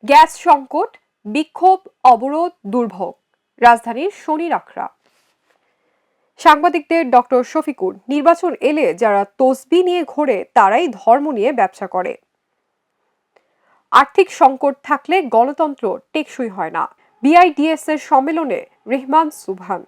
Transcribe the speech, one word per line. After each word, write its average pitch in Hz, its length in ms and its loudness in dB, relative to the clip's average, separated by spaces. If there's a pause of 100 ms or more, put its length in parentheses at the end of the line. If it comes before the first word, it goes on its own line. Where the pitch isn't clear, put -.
গ্যাস 311 220 6 (140)
সংকট, 302 440 0 (360)
বিক্ষোভ, 311 540 0 (340)
অবরোধ, 294 380 -2 (220)
দুর্ভোগ। 190 400 -4 (520)
রাজধানীর 240 460 2 (120)
শনির 311 360 -6
আখড়া। - 280 -14 (1600)
সাংবাদিকদের 330 600 2 (120)
ডক্টর 247 260 2 (100)
শফিকুর, 262 420 -6 (180)
নির্বাচন 330 400 0 (180)
এলে 302 160 -2 (160)
যারা 208 200 2 (180)
তসবি 262 480 0
নিয়ে 349 140 -2 (120)
ঘোরে 262 240 -2 (200)
তারাই 226 300 2 (120)
ধর্ম 269 260 2 (120)
নিয়ে 220 220 -2
ব্যবসা 190 360 -4
করে। 185 180 -6 (1800)
আর্থিক 277 360 2 (120)
সংকট 269 360 2 (140)
থাকলে 302 260 -2 (200)
গণতন্ত্র 277 500 -2 (280)
টেকসই 269 440 -8
হয় 160 200 -8
না। 160 60 -4 (400)
বিআইডিএস 320 680 2
এর 294 60 -4 (100)
সম্মেলনে 277 500 -2 (320)
রেহমান 269 360 -2 (140)
সুবহান। 190 460 -10